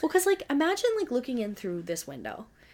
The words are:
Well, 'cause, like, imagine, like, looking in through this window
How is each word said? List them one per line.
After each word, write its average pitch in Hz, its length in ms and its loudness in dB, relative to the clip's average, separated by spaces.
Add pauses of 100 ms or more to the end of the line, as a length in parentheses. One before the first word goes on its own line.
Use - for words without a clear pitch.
Well, 311 80 2
'cause, 370 160 4
like, 392 240 2
imagine, 330 480 2
like, 381 140 -2
looking 247 260 -2
in 208 180 -2
through 175 280 -4
this 170 240 -6
window 139 400 -10 (260)